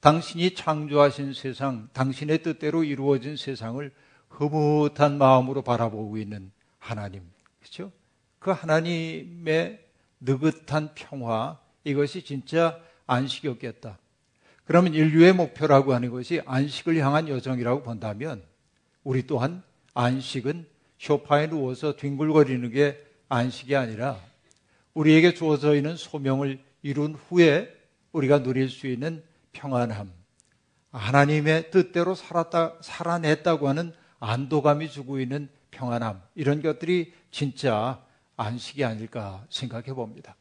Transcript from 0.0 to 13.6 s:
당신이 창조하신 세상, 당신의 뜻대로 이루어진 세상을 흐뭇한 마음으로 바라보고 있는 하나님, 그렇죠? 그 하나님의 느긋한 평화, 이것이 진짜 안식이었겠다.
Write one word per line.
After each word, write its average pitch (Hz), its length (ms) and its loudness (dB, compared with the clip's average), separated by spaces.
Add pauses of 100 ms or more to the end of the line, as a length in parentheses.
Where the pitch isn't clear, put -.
당신이 170 520 2
창조하신 143 800 0
세상, 131 600 -6
당신의 147 500 -2
뜻대로 160 400 -2
이루어진 139 540 -2
세상을 131 540 -10 (380)
흐뭇한 147 880 2
마음으로 131 460 6
바라보고 110 560 -2
있는 101 320 -12 (260)
하나님, 101 460 -12 (360)
그렇죠? - 320 -16 (460)
그 - 140 -4
하나님의 165 1300 -2 (360)
느긋한 147 760 -2
평화, 123 640 -6 (260)
이것이 143 400 -2
진짜 165 560 -2 (280)
안식이었겠다. 127 920 -6 (680)